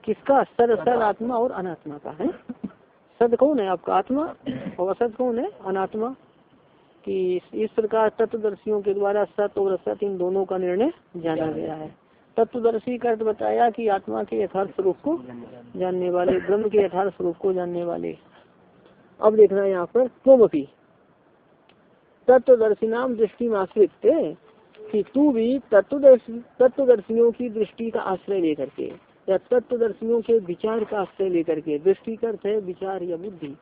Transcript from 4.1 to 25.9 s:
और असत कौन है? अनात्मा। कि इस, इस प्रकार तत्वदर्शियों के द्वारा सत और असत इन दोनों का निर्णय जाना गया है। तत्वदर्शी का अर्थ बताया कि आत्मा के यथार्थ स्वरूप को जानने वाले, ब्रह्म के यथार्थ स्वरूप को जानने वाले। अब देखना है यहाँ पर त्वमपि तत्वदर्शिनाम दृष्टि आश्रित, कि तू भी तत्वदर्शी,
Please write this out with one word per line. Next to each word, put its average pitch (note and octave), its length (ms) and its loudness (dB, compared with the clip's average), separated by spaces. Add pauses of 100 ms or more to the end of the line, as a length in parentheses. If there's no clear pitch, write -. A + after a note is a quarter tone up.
और F#3 100 -2
असत A3+ 280 -2
कौन B3 220 -2
है? F4+ 100 -4 (160)
अनात्मा। G3 440 -4 (960)
कि F#3 300 -2
इस, - 200 -10
इस G#3+ 160 -4
प्रकार A3 380 0 (100)
तत्वदर्शियों G#3+ 600 -4
के G3 120 -2
द्वारा G3+ 320 0
सत G#3 320 -4
और G3 160 0
असत G#3 300 -6
इन G3 140 -4
दोनों F#3 280 -2
का F#3 120 -4
निर्णय F#3 340 0 (260)
जाना D#3+ 300 -4
गया D#3+ 260 -6
है। D#3 220 -14 (420)
तत्वदर्शी A3+ 600 0
का A#3+ 120 -2
अर्थ A3 140 0
बताया A3 460 2
कि A3+ 180 -4
आत्मा G#3 360 -2
के A3 180 -2
यथार्थ G3 300 -2
स्वरूप - 320 -2
को D#4+ 140 -2 (580)
जानने F3+ 340 -2
वाले, F3+ 300 0
ब्रह्म G#3 300 -2
के G#3 80 2
यथार्थ F#3+ 380 0
स्वरूप F3 220 -4
को F#3+ 160 0
जानने F3 300 -4
वाले। E3+ 320 -6 (1040)
अब G#3+ 160 4
देखना G3 260 6
है G3 80 0
यहाँ F3+ 160 -2
पर B3 220 0
त्वमपि A3 600 4 (1600)
तत्वदर्शिनाम A#3+ 880 4
दृष्टि A3+ 380 -2
आश्रित, F#3+ 380 2 (880)
कि G3+ 240 -4 (100)
तू C#4+ 180 4
भी A#3 260 0 (140)
तत्वदर्शी, A#3+ 720 4 (160)